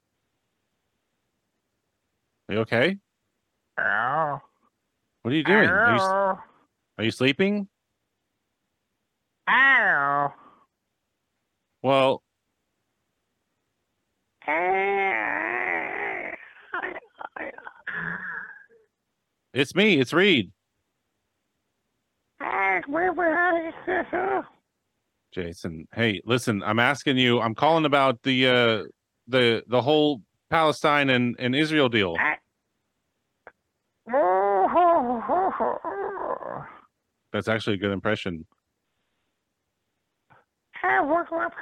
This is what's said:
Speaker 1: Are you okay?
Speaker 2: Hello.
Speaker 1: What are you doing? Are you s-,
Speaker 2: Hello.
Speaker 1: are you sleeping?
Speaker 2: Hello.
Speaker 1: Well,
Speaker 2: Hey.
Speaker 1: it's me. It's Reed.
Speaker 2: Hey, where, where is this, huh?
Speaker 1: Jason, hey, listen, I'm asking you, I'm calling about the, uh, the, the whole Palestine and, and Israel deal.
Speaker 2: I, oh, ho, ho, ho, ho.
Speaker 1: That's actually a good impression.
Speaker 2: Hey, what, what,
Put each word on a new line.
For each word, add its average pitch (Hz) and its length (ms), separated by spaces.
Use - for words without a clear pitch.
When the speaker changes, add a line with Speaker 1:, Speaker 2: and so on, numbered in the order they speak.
Speaker 1:
Are 95 60
you 107 60
okay? 127 360
Speaker 2:
Hello. 139 600
Speaker 1:
What 120 100
are 151 40
you 151 80
doing? 185 240
Are 208 220
you 220 60
s-, 196 60
Speaker 2:
Hello. 190 360
Speaker 1:
are 107 60
you 113 60
sleeping? 196 580
Speaker 2:
Hello. 175 840
Speaker 1:
Well, 135 400
Speaker 2:
Hey. 381 1900
Speaker 1:
it's 139 220
me. 185 260
It's 127 140
Reed. 156 360
Speaker 2:
Hey, 381 460
where, 339 260
where 330 560
is 320 60
this, 349 240
huh? 381 320
Speaker 1:
Jason, 85 600
hey, 110 300
listen, 110 400
I'm 107 160
asking 131 380
you, 120 220
I'm 113 140
calling 156 300
about 135 400
the, 131 240
uh, 117 340
the, 117 400
the 120 140
whole 147 400
Palestine 147 600
and, 123 280
and 127 160
Israel 151 340
deal. 98 300
Speaker 2:
I, 147 160
oh, 381 560
ho, 294 560
ho, 349 320
ho, 240 260
ho. 392 840
Speaker 1:
That's 104 140
actually 110 280
a 92 40
good 101 140
impression. 92 520
Speaker 2:
Hey, 381 200
what, 320 280
what, 339 320